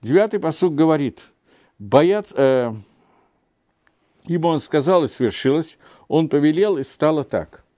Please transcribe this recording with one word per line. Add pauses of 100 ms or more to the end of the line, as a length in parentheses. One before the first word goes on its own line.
Девятый
пасук
говорит, (580)
бояц-,
э, (1500)
«Ибо
он
сказал,
и
свершилось, (300)
он
повелел,
и
стало
так». (140)